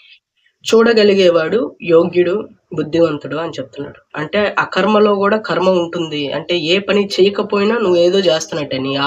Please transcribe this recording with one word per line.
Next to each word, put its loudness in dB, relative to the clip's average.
చూడగలిగేవాడు 4
యోగ్యుడు, 2
బుద్ధివంతుడు -2
అని -8
చెప్తున్నాడు. -12
అంటే -4
అకర్మలో 2
కూడా 0
కర్మ 0
ఉంటుంది, -6
అంటే -4
ఏ 2
పని 0
చేయకపోయినా 0
నువ్వు 2
ఏదో 2
చేస్తున్నట్టే, -4
నీ -4